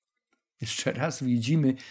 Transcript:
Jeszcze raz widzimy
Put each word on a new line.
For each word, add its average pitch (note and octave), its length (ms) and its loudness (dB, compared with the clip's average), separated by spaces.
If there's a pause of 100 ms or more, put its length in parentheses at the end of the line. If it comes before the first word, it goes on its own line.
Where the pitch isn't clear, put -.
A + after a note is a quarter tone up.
(600)
Jeszcze - 300 -4
raz C#3 320 -4
widzimy C3 520 2 (160)